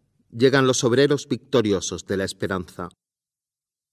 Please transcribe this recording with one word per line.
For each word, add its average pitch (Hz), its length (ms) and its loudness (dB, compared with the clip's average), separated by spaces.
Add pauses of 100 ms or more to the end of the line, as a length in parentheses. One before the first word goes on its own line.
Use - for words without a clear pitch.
(320)
llegan 127 360 2
los 127 160 0
obreros 139 460 2
victoriosos 104 760 -2
de 101 120 -4
la 95 80 -2
esperanza. 92 640 -8 (1040)